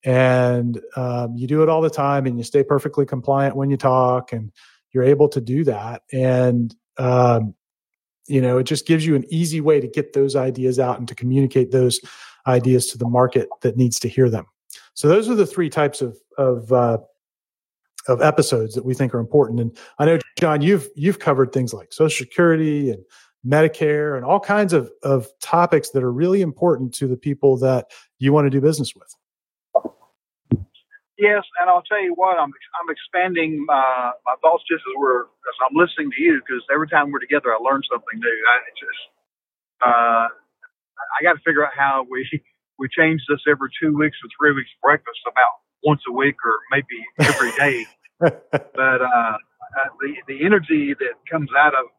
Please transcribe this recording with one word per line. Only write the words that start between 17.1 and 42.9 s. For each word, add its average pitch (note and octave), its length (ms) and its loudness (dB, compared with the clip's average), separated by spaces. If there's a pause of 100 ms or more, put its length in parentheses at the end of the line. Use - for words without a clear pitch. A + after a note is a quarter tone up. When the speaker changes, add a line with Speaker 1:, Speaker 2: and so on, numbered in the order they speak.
Speaker 1:
of A#2+ 140 2
episodes C#3 540 2
that B2+ 100 -6
we B2+ 100 -4
think B2+ 180 -2
are A#2+ 60 -2
important. A#2 400 0
And A#2 180 -6 (220)
I D3 60 2
know, E3 140 4 (200)
John, D3+ 220 0
you've, E3+ 340 2
you've F3 240 -2
covered C3+ 320 2
things B2 220 -4
like - 200 -16
Social D#3 320 0
Security D#3 680 0
and G2 120 -8 (420)
Medicare D3+ 720 0
and B2 100 -8
all F3+ 140 2
kinds G3+ 340 0
of, C3 160 0 (140)
of C3+ 240 0 (140)
topics E3+ 500 0
that C3 120 -2
are B2 80 -2
really F3+ 300 0
important C#3+ 540 -2
to C#3 120 -4
the B2+ 100 -4
people C#3 400 2
that B2+ 340 0 (260)
you C#3 160 2
wanna D3 160 4
do C3+ 120 0
business D3 340 0
with. - 180 -20 (2000)
Speaker 2:
Yes, G#3 240 4 (160)
and F3+ 100 2
I'll F3+ 120 4
tell G#3 200 -4
you F3+ 120 -2
what, F3+ 260 0
I'm, C#3+ 120 -2 (300)
I'm E3+ 80 -10
expanding E3 760 -4
my, C3 440 0 (140)
my B2+ 160 -2
thoughts E3 280 2
just D#3+ 180 -2
as C3 100 -8
we're, B2+ 260 0
as - 340 -16 (100)
I'm C3+ 80 -4
listening D#3+ 400 0
to C3+ 60 -6
you, D#3+ 260 2
'cause B2 140 -6 (100)
every D3+ 160 0
time D3 240 0
we're C#3 80 -6
together, C#3+ 340 -2
I A2 40 0
learn C3+ 240 -2 (100)
something A2+ 280 -8
new. A2+ 280 -4
I B2 100 4 (200)
just, - 240 -12 (840)
uh, A#2 440 2
I - 920 -12
gotta E3 200 2
figure D3+ 220 2
out C#3 100 -8
how C#3 340 0
we, C3 140 -8 (540)
we C3+ 180 -8